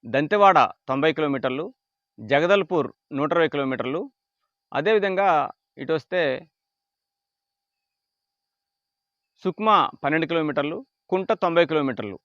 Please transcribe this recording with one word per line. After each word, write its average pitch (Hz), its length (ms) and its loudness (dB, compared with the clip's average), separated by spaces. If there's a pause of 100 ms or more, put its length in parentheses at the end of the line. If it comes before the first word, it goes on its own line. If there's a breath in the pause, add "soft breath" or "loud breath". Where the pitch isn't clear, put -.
(140)
దంతెవాడ 180 440 4 (320)
తొంభై 139 280 0
కిలోమీటర్లు, 139 480 -4 (640)
జగదల్పూర్ 165 580 2 (300)
నూట 151 160 -2
ఇరవై 165 180 2
కిలోమీటర్లు, 135 480 -4 (800)
అదేవిధంగా 196 500 2 (540)
ఇటు 139 140 -4
వస్తే 175 260 -4 (3250)
సుక్మా 208 320 2 (260)
పన్నెండు 156 280 0
కిలోమీటర్లు, 151 460 -2 (340)
కుంట 185 220 -2 (120)
తొంభై 170 260 2
కిలోమీటర్లు. 123 540 -4